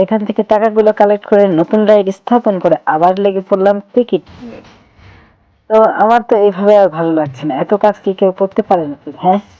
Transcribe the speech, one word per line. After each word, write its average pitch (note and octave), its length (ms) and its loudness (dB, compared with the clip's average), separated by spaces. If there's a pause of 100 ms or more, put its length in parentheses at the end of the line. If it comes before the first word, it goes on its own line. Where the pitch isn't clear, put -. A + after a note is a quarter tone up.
এখান G#3 220 -2
থেকে G#3+ 180 -4
টাকাগুলো G#3+ 500 0
কালেক্ট G#3 360 0
করে G3+ 180 4
নতুন G#3+ 380 0
রাইড G3+ 240 2
স্থাপন A3 500 -2
করে E3+ 160 0 (100)
আবার F3 340 0
লেগে G3 300 -2
পড়লাম G3 260 0 (180)
টিকিট A3+ 300 -2 (180)
নিয়ে। A#3 200 -18 (1080)
তো A3 140 2
আমার A3 460 2
তো - 40 2 (120)
এইভাবে G3+ 320 2
আর G3 120 4
ভালো E3 240 -4
লাগছে D3 340 -4
না, C#3+ 80 -4
এত E3 180 -4
কাজ G3+ 300 0
কি G3+ 100 -4
কেউ F#3+ 180 0
করতে F#3+ 300 -4
পারে F3 260 -2
নাকি? C#3+ 300 -14
হ্যাঁ, F#3+ 220 0 (200)